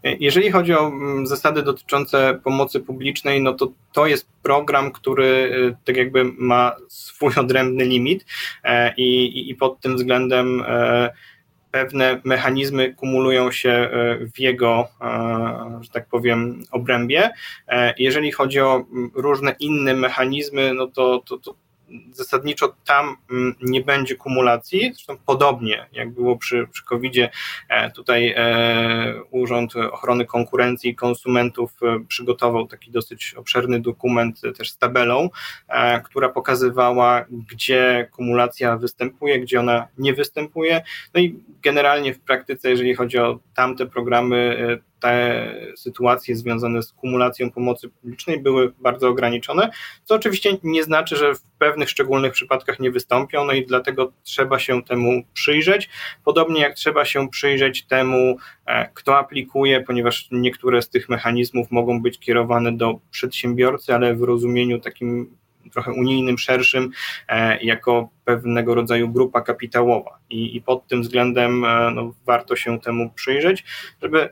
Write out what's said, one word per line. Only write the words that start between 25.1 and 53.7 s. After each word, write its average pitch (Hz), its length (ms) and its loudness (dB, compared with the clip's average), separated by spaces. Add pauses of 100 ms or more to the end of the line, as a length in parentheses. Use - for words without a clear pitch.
podobnie 120 680 2
jak 120 160 -10
było 123 280 0
przy, 120 340 -2
przy - 140 -16
covidzie, 123 440 0 (400)
e, 117 220 0
tutaj, 120 460 0
e, 117 760 2 (180)
Urząd 120 440 -2
Ochrony 120 500 -2
Konkurencji 123 640 -2
i 117 60 -6
Konsumentów, 123 880 -2
e, 117 260 0
przygotował 120 600 -2
taki - 240 -20
dosyć - 420 -8
obszerny 120 460 -2
dokument, 117 640 -2
e, 117 80 -4
też 113 200 -12
z - 60 -20
tabelą, 127 520 0 (380)
e, 120 340 0
która 135 280 -2
pokazywała, 123 1000 2
gdzie 120 840 0
kumulacja 120 640 0
występuje, 127 640 -2
gdzie 123 200 0
ona 120 280 0 (100)
nie 135 160 0
występuje. 160 680 -2 (320)
No 175 80 4
i 175 180 0 (220)
generalnie 143 520 2
w - 60 -16
praktyce, 131 500 -2
jeżeli 123 260 2
chodzi 123 220 -2
o 120 220 0 (160)
tamte 127 300 0
programy, 120 720 0 (260)
e, - 160 -20
te 120 540 0 (220)
sytuacje 123 600 -2
związane 117 480 -2
z - 100 -14
kumulacją 123 580 -2
pomocy 123 380 -4
publicznej 123 500 -8
były 131 400 2
bardzo 127 300 2
ograniczone, 123 600 0 (340)
co 220 120 2
oczywiście 202 480 0
nie 160 200 0
znaczy, 156 320 0
że 143 200 2
w - 60 -18 (180)
pewnych 151 300 0
szczególnych 135 420 0
przypadkach - 480 -4
nie 127 120 0
wystąpią, 123 540 0
no 139 80 0
i 131 120 0
dlatego 131 460 -2 (120)